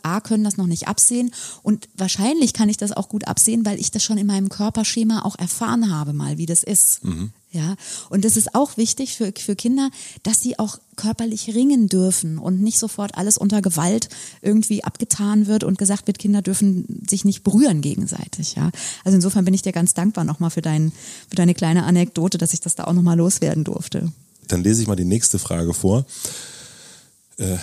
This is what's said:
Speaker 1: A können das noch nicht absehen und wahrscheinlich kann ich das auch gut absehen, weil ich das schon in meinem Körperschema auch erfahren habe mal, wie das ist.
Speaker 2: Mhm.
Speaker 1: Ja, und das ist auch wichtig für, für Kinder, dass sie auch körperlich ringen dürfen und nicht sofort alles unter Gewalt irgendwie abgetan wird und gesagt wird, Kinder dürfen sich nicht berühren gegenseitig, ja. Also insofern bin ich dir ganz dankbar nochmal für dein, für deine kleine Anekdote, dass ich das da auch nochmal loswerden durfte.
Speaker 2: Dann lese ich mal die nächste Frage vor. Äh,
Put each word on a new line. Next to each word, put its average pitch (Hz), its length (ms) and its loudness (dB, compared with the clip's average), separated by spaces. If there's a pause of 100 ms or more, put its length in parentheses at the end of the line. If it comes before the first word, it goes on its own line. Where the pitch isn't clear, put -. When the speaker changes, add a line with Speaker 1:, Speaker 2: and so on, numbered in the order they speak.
Speaker 1:
A 175 200 -2
können 214 220 0
das 208 140 -2
noch 190 80 0
nicht 170 220 -2
absehen 240 440 2 (300)
und 208 340 0
wahrscheinlich 220 580 0
kann 220 140 4
ich 208 100 0
das 208 140 -4
auch - 180 -6
gut 214 180 -6
absehen, 226 360 2
weil 202 160 -2
ich - 120 -4
das 208 120 -2
schon 214 140 0
in 202 80 0
meinem 196 240 2
Körperschema 220 760 0
auch - 140 -4
erfahren 226 540 0
habe 147 220 -2
mal, 147 260 -4
wie 165 80 -4
das 170 160 2
ist. - 400 2
Speaker 2:
Mhm. 92 280 -4 (240)
Speaker 1:
Ja, 170 200 -2 (340)
und 196 160 2
das 220 100 2
ist - 180 0
auch 277 220 0
wichtig 226 400 -2
für, 202 220 -4
für 208 180 -4
Kinder, 269 340 0 (340)
dass 226 180 0
sie - 180 -4
auch 214 180 -4 (200)
körperlich 220 580 -4
ringen 254 320 4
dürfen 185 500 0
und 185 240 0
nicht 220 180 2
sofort 208 380 -6
alles 202 200 0
unter 208 240 2
Gewalt 180 480 0 (320)
irgendwie 214 420 0
abgetan 208 640 0
wird 214 160 2
und 185 140 0
gesagt 202 300 -2
wird, 208 120 -2
Kinder 202 220 2
dürfen 190 680 0
sich - 140 -2
nicht - 200 0
berühren 202 360 4
gegenseitig, - 760 -6
ja. 165 160 0 (340)
Also 190 100 6
insofern 185 300 4
bin 185 80 4
ich 196 80 2
dir 190 100 -4
ganz 170 220 2
dankbar 180 320 0
nochmal 160 240 -2
für 165 120 -4
dein, 156 300 0 (380)
für - 80 -12
deine 175 160 6
kleine 170 320 2
Anekdote, 175 520 2
dass - 160 -2
ich 160 60 -4
das - 160 -4
da - 80 -8
auch 170 100 -2
nochmal 175 220 4
loswerden 165 480 2
durfte. - 480 -4 (380)
Speaker 2:
Dann 90 120 0
lese 110 200 4
ich 107 80 0
mal 95 80 2
die 90 80 0
nächste 101 340 2
Frage 85 340 -2
vor. 110 320 2 (1300)
Äh, 92 260 -4